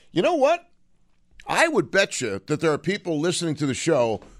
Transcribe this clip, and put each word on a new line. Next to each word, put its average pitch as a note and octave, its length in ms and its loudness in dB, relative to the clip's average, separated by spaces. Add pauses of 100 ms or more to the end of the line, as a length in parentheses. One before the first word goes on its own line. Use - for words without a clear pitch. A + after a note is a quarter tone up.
(100)
"You E3+ 120 0
know D#4+ 100 2
what? D#4 340 2 (800)
I A#3+ 220 2
would B3 240 -2
bet - 280 0
you G2 280 -4
that D3+ 140 -2
there D#3+ 120 2
are C#3 60 -2
people F3 400 -4
listening E3+ 340 -2
to C#3+ 140 -2
the B2+ 80 -2
show A#2+ 440 0 (200)